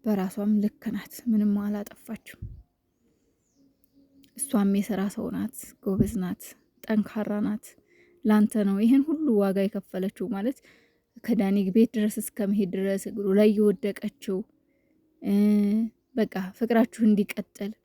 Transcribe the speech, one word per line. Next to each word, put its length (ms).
በራሷም 540
ልክ 320
ናት፣ 240
ምንም 320
አላጠፋችም። 800
እሷም 380
የስራ 340
ሰው 220
ናት፣ 240
ጎበዝ 380
ናት፣ 240
ጠንካራ 460
ናት። 260
ላንተ 400
ነው 140
ይሄን 260
ሁሉ 220
ዋጋ 240
የከፈለችው 680
ማለት 300
ከዳኒ 340
ቤት 220
ድረስ 240
እስከ 300
መሄድ 260
ድረስ 340
እግሩ 260
ላይ 200
የወደቀችው፣ 840
እ፣ 100
በቃ 200
ፍቅራችሁ 500
እንዲቀጥል 680